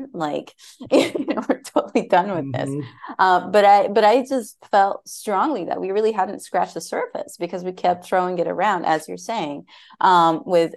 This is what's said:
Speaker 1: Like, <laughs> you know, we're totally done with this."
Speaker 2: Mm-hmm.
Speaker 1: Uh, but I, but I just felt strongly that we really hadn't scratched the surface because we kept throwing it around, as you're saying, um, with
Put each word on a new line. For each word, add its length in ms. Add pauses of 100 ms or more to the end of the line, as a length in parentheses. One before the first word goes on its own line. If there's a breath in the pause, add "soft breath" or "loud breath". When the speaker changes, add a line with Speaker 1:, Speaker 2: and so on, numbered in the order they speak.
(140)
Speaker 1:
Like, 400 (180 loud breath)
<laughs> 180
you 360
know, 200
we're 140
totally 480
done 260
with 180
this." 180
Speaker 2:
Mm-hmm. 480
Speaker 1:
Uh, 320
but 160
I, 220
but 160
I 200
just 320 (140)
felt 360
strongly 600
that 160
we 80
really 220
hadn't 280
scratched 340
the 60
surface 560
because 260
we 100
kept 340
throwing 320
it 100
around, 380
as 200
you're 120
saying, 480 (340 loud breath)
um, 460
with 300